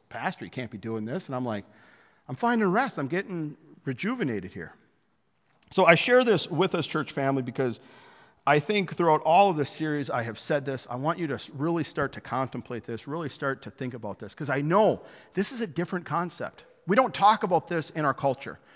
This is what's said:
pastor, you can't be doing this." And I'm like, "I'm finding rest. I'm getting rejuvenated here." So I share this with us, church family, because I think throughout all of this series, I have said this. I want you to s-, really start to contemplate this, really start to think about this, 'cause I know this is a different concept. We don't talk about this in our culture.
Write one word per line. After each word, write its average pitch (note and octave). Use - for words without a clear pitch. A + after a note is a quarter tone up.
pastor, C#3
you F2
can't B2+
be A2
doing A2
this." D3
And C3+
I'm B2+
like, G#2+
"I'm B2
finding A#3
rest. A#3
I'm C#3+
getting F3
rejuvenated C3+
here." E2+
So F#3+
I E3+
share B3
this G#3
with C#3
us, D#3+
church -
family, C3+
because B2
I D3
think G3
throughout D#3
all F#3
of E3
this D3
series, D3+
I C3+
have A2
said C#3+
this. C3+
I A#2
want D3+
you E3+
to C3+
s-, -
really D#3+
start C#3
to -
contemplate B2
this, A#2
really D3+
start C3+
to -
think B2
about A2
this, G#2
'cause C#3+
I C#3
know E3
this F#3+
is A#3
a A3+
different E3+
concept. D#3+
We F#3
don't A#3
talk G#3
about F3
this E3
in D#3
our C3+
culture. -